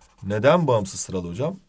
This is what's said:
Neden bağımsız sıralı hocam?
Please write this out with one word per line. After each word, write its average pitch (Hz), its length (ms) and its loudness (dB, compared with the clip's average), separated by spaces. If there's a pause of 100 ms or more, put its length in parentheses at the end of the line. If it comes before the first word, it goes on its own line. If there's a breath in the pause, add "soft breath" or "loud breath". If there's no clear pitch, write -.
(220)
Neden 123 440 2
bağımsız 110 340 0
sıralı 87 280 -6
hocam? 139 280 -6 (120)